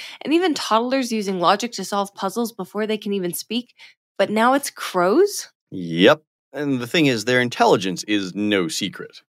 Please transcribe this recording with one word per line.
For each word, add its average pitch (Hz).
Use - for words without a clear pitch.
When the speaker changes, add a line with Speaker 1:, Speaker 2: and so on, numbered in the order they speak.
Speaker 1:
and 254
even 339
toddlers 247
using 196
logic 202
to 190
solve 202
puzzles 220
before 202
they 214
can 208
even 180
speak, -
but 196
now 226
it's 277
crows? 226
Speaker 2:
Yep. 90
And 139
the 120
thing 156
is, 113
their 123
intelligence 120
is 98
no 101
secret. -